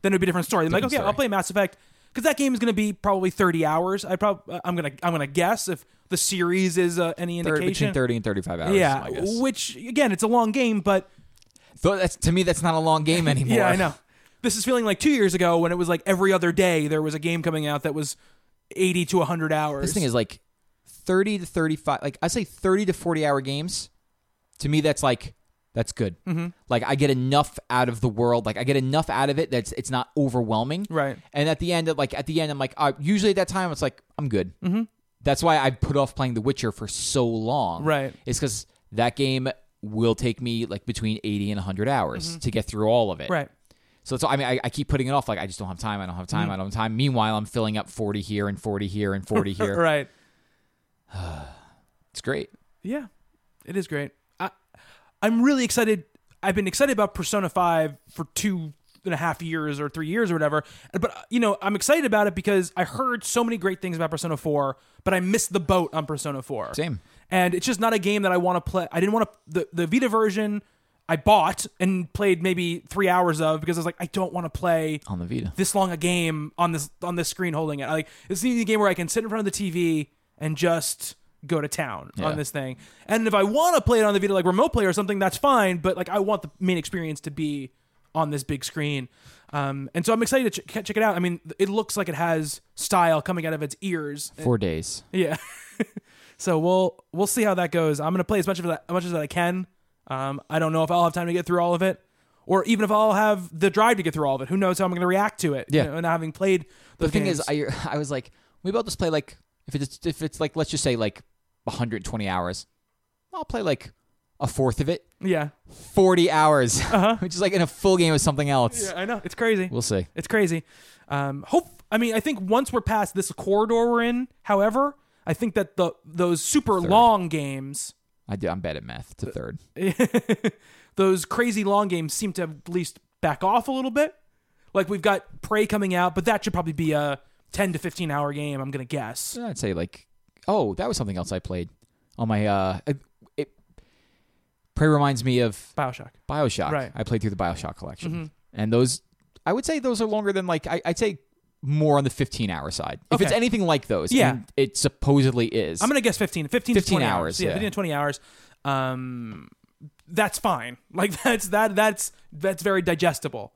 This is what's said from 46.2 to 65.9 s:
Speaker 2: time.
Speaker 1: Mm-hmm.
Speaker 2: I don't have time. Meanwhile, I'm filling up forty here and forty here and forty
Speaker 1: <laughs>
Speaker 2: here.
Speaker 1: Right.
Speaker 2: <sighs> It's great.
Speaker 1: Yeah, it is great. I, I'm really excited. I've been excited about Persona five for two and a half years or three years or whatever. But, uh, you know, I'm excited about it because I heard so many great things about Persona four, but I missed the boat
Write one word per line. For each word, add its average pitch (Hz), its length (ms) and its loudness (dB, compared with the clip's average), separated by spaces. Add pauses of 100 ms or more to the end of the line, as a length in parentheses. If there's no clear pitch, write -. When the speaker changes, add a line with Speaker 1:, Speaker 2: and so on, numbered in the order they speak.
Speaker 2:
time. 107 160 0
Speaker 1:
Mm-hmm. 101 80 -2
Speaker 2:
I 95 40 -4
don't 95 100 -4
have 101 80 -8
time. 110 220 0
Meanwhile, 117 400 2
I'm 107 100 -4
filling 110 320 -2
up 101 100 -6
forty 104 320 -4
here 104 280 -2
and 98 120 -6
forty 101 260 -4
here 98 280 -2
and 95 120 -6
forty 101 260 -2
Speaker 1:
<laughs> - 20 -6
Speaker 2:
here. 202 220 -2
Speaker 1:
Right. 151 320 0 (1040)
Speaker 2:
<sighs> 95 60 -12 (920)
It's - 80 -14
great. - 300 -6 (320)
Speaker 1:
Yeah, 254 240 -8 (580)
it 185 120 -8
is 190 100 -4
great. 143 240 -6 (280)
I, 185 120 -4 (720)
I'm 226 200 2
really 262 220 4
excited. 220 400 2 (380)
I've 190 120 0
been 202 120 0
excited 277 260 2
about 208 220 0
Persona 190 340 -2
five 165 480 2 (140)
for 160 240 -8
two 170 400 -4 (300)
and 175 100 -2
a - 20 -4
half 165 240 -2
years 156 400 -4
or 147 80 -4
three 156 200 -6
years 208 220 0
or 170 40 2
whatever. 151 280 0 (300)
But, - 240 -2
uh, - 40 -16 (100)
you 240 100 2
know, 208 220 2
I'm 202 120 0
excited 294 300 2
about 208 220 2
it 185 80 -2
because 190 420 0
I 180 80 0
heard 254 400 -4
so - 180 0
many 233 140 0
great 185 240 -2
things 175 160 -6
about 160 140 -2
Persona 160 260 -4
four, 143 400 0 (280)
but 190 100 2
I 185 60 2
missed 196 340 0
the 196 60 2
boat 175 340 2